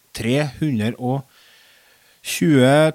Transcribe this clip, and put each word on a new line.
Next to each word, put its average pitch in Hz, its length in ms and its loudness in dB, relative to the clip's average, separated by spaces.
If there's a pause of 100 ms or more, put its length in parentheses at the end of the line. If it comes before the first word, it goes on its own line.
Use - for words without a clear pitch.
(180)
tre 120 240 -2 (180)
hundre 120 400 -2
og 127 220 -4 (1000)
tjue 139 520 2 (220)